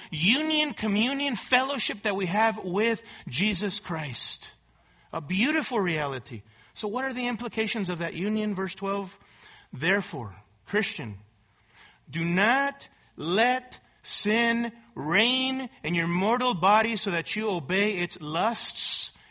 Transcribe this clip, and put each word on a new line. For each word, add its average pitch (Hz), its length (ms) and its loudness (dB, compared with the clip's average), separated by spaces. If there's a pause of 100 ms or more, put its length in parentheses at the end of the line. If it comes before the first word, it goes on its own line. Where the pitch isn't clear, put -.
union, 302 640 2
communion, 247 640 0
fellowship 262 640 0
that 208 140 0
we 196 100 0
have 208 320 2
with 214 460 0 (240)
Jesus 185 520 0
Christ. - 760 -8 (600)
A 160 80 -4
beautiful 233 580 2
reality. 143 600 -2 (340)
So - 120 -6
what 233 160 -2
are 269 100 -2
the 247 140 -2
implications 220 640 -2
of 175 80 -2
that 165 160 -4
union? 214 420 0
Verse 190 180 -4
twelve, 196 440 -4 (560)
"Therefore, 151 600 -2 (320)
Christian, 143 520 -2 (920)
do 165 140 -4
not 233 640 2 (300)
let 226 600 0 (220)
sin 233 720 0 (240)
reign 247 760 2 (140)
in 165 100 0
your 170 140 2
mortal 226 460 2
body 214 420 4
so 196 160 -2
that 170 240 -2
you 214 140 0
obey 190 480 0
its 175 240 -4
lusts, - 880 -2 (200)